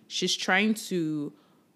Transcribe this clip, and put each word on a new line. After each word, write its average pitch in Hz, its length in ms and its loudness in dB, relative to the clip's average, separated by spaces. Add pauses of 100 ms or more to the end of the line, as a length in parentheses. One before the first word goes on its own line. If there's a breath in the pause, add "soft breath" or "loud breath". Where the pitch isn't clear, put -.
she's - 280 -2
trying 202 380 2 (160)
to, 156 420 -2 (440 soft breath)